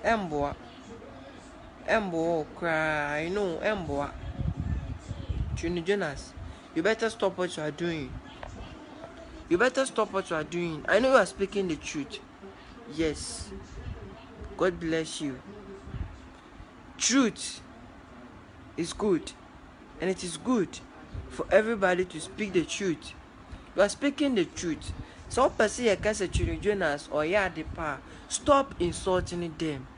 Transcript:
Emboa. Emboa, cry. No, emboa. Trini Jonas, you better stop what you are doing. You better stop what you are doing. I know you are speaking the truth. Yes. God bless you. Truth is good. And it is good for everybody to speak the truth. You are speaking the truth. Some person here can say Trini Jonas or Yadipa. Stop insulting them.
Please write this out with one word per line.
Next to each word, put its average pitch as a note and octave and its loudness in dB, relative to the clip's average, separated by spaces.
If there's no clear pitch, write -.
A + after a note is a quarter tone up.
Emboa. D3+ 2
Emboa, E3+ 2
cry. D#3 0
No, F#3 0
emboa. D3 0
Trini E3+ -2
Jonas, E3+ 0
you D#3+ 2
better A3 4
stop F#3+ 0
what F3+ 0
you D#3 -2
are D3+ 0
doing. D#3 -2
You E3+ 6
better B3+ 4
stop A3 0
what F#3+ 0
you E3+ 0
are D#3 0
doing. D#3+ -2
I G3+ 8
know C4 6
you C4 12
are G3+ 10
speaking F#3+ 0
the D3+ 0
truth. - -6
Yes. D#3 -2
God F3 2
bless E3 -2
you. C3+ -4
Truth - 4
is E3 -2
good. F#3+ 2
And F3+ 2
it F3+ -2
is E3 -6
good G#3 0
for - -6
everybody F#3+ 6
to D#3+ -8
speak G3+ -4
the E3 6
truth. F3 -2
You F3+ 6
are G3+ 8
speaking C#4 2
the F3 6
truth. - -4
Some C4 6
person A#3+ 2
here G3+ 8
can G#3 2
say G3+ 0
Trini E3 2
Jonas F3 2
or D3+ 4
Yadipa. D#3+ 0
Stop C#4 6
insulting F3 0
them. D3 -2